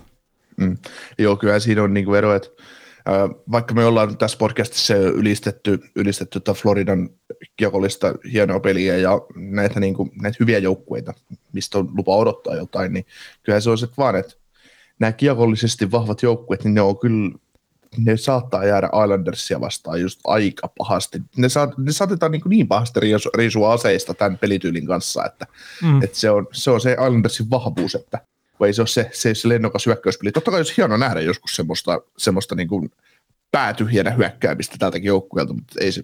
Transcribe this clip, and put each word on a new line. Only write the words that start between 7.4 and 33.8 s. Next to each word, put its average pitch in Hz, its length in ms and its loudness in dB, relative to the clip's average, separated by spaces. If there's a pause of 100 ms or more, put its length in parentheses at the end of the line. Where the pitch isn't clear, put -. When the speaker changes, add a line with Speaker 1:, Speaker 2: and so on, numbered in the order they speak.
Speaker 1:
kiekollista 98 560 0 (180)
hienoa 101 280 2
peliä 92 380 0
ja 92 140 2 (240)
näitä, 101 440 -2
niinku, 98 300 -2 (120)
näitä 104 180 -4
hyviä 113 180 4
joukkueita, - 560 -4 (400)
mistä - 240 -4
on 90 200 -2
lupa 95 180 2
odottaa 107 400 0
jotain, 92 380 -6
niin 92 120 -6 (380)
kyllähän 104 180 2
se 117 80 0
on 113 80 2
sit 120 200 -8
vaan, 127 180 2
että 92 180 -4 (640)
nämä 113 120 2
kiekollisesti 117 800 2
vahvat 113 320 0
joukkueet, 117 400 0
niin 107 100 2
ne 104 80 4
on 98 180 2
kyllä, 110 320 0 (760)
ne 110 120 4
saattaa 120 480 -2
jäädä 98 220 4 (160)
Islandersia 90 580 -2
vastaan 80 400 -6
just 92 220 -4
aika 101 540 -2
pahasti. - 440 -4 (160)
Ne 123 120 4
saa-, 143 280 0
ne 135 140 -2
saatetaan 170 400 0
niinku 160 180 -4
niin 190 180 4
pahasti 107 320 0
riisu-, 107 380 2
riisua 110 360 2
aseista 98 400 0
tämän 95 240 0
pelityylin 90 500 -2
kanssa, - 380 -4
että, - 200 -10 (380)
Speaker 2:
Mm. 143 200 4
Speaker 1:
että - 140 -4
se 110 140 2
on, 101 200 2
se - 200 -2
on 110 100 2
se 127 100 2
Islandersin 117 580 0
vahvuus, - 460 -2
että - 240 -8 (380)
kun 104 100 2
ei 104 60 4
se 113 80 0
ole 110 60 2
se, 117 260 0
se, 113 220 0
se 117 140 0
lennokas 110 360 0
hyökkäyspeli. 104 460 0
Totta 175 200 0
kai 185 80 2
olisi - 180 -2
hienoa 120 200 2
nähdä 113 240 0
joskus - 340 -4
semmoista, 85 460 -2 (160)
semmoista 95 380 -2
niinku 87 340 -4 (640)
päätyhjänä 110 600 0